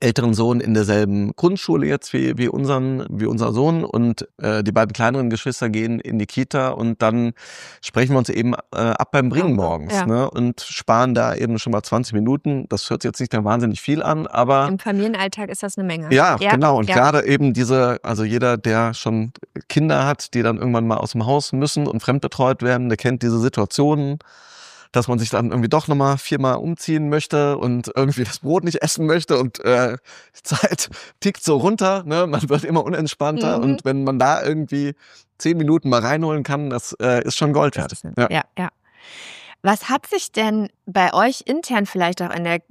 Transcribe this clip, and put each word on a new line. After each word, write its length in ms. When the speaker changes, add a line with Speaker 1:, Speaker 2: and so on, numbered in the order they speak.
Speaker 1:
älteren 340
Sohn 260
in 140
derselben 600
Grundschule 500
jetzt 260
wie, 240
wie 120
unseren, 600
wie 180
unser 260
Sohn 320
und, 420
äh, 260
die 80
beiden 200
kleineren 380
Geschwister 400
gehen 300
in 180
die 80
Kita 440
und 320
dann 300
sprechen 320
wir 60
uns 100
eben, 260
äh, 240
ab 340
beim 160
Bringen 220
Speaker 2:
Ja. 40
Speaker 1:
morgens, 400
Speaker 2:
Ja. 120
Speaker 1:
ne, 220
und 320
sparen 540
da 220
eben 240
schon 100
mal 140
zwanzig 300
Minuten. 540
Das 220
hört 120
sich 80
jetzt 100
nicht 120
mehr 120
wahnsinnig 360
viel 220
an, 240
aber 420
Speaker 2:
Im 120
Familienalltag 680
ist 120
das 160
eine 80
Menge. 260
Speaker 1:
Ja, 280
Speaker 2:
Ja, 100
Speaker 1:
genau. 280
Und 100
Speaker 2:
ja. 80
Speaker 1:
gerade 280
eben 300
diese, 480
also 220
jeder, 340
der 340
schon 400
Kinder 360
hat, 300
die 80
dann 160
irgendwann 300
mal 100
aus 140
dem 140
Haus 260
müssen 340
und 140
fremdbetreut 640
werden, 260
der 100
kennt 240
diese 160
Situationen, 800
dass 160
man 100
sich 100
dann 220
irgendwie 180
doch 200
nochmal 280
viermal 400
umziehen 540
möchte 480
und 360
irgendwie 300
das 140
Brot 260
nicht 180
essen 220
möchte 340
und, 240
äh, 340
die 40
Zeit 460
tickt 240
so 140
runter, 480
ne? 200
Man 220
wird 160
immer 200
unentspannter 720
Speaker 2:
Mhm. 60
Speaker 1:
und 200
wenn 200
man 140
da 240
irgendwie 520
zehn 200
Minuten 320
mal 100
reinholen 440
kann, 260
das, 320
äh, 220
ist 120
schon 160
Gold 240
wert. 160
Speaker 2:
Das 120
ist, 120
Speaker 1:
Ja. 140
Speaker 2:
ja, 120
ja. 120
Was 260
hat 180
sich 240
denn 380
bei 280
euch 320
intern 420
vielleicht 360
auch 80
in 140
der 160